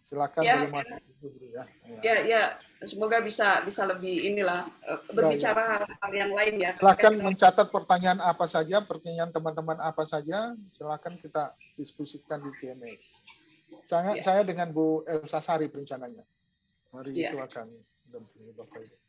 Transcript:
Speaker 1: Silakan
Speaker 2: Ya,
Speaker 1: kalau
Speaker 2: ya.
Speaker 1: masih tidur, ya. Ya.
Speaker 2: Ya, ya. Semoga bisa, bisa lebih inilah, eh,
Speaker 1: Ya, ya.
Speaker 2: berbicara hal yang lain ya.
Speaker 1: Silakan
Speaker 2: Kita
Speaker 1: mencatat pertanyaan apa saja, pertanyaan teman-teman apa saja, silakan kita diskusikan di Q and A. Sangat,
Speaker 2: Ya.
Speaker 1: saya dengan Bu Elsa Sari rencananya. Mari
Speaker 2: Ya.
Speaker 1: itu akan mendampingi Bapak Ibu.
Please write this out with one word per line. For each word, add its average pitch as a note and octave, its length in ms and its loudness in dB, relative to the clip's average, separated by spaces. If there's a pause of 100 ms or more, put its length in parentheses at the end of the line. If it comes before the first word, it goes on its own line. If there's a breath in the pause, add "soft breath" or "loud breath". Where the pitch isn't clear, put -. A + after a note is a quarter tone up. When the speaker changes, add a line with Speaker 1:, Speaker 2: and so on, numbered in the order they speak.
Speaker 1:
Silakan C#3+ 440 -4
Speaker 2:
Ya, B3 160 4
Speaker 1:
kalau D3 80 -2
Speaker 2:
ya. C#3+ 80 -8
Speaker 1:
masih C#3+ 260 -6
tidur, - 300 -18 (100)
ya. B2 80 -20
Ya. B2 140 -12 (340)
Speaker 2:
Ya, A3 240 2
ya. A3 200 4 (420)
Semoga G#3+ 340 0
bisa, G#3+ 460 2
bisa G3+ 180 -4
lebih F#3 300 -2 (160)
inilah, F3+ 400 -2 (160)
eh, - 80 -6
Speaker 1:
Ya, - 20 -4
ya. - 160 -14
Speaker 2:
berbicara G#3 540 2 (160)
hal G3+ 320 -8
yang G3+ 180 -2
lain G#3 280 2
ya. F3+ 180 0
Speaker 1:
Silakan G3 400 8
Speaker 2:
Kita G3 80 -4
Speaker 1:
mencatat F#3+ 440 6
pertanyaan F#3 520 2
apa F3 240 2
saja, E3+ 400 0
pertanyaan E3 480 -6
teman-teman D#3+ 480 -4
apa D#3 240 -4
saja, E3+ 480 -4 (240)
silakan D3+ 400 -10
kita D3+ 400 -6 (180)
diskusikan D3 640 -12
di C#3+ 140 -12
Q C3 180 -14
and B2 140 -16
A. A#2 80 -16 (920)
Sangat, F3+ 340 0
Speaker 2:
Ya. - 60 -8
Speaker 1:
saya G3 200 4
dengan F3 280 -2
Bu D#3+ 340 2
Elsa D#3 360 -4
Sari D#3 260 -2
rencananya. B2+ 560 -12 (680)
Mari C3 200 -14
Speaker 2:
Ya. D#3 200 -4
Speaker 1:
itu C#3+ 80 -8
akan B2 260 -12 (380)
mendampingi A2+ 480 -20
Bapak A2+ 260 -20
Ibu. A2 180 -20 (120)